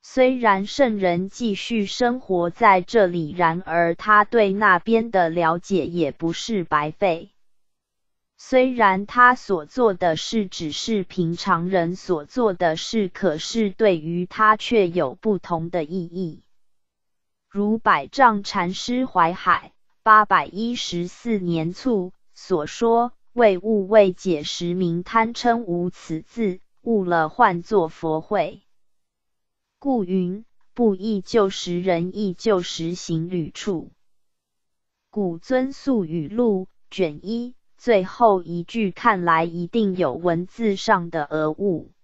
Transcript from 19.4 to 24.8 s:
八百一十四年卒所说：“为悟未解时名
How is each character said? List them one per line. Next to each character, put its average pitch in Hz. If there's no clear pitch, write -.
八 214
百 175
一 226
十 175
四 220
年 170
卒 190
所 160
说 233
：“为 220
悟 196
未 202
解 170
时 175
名 175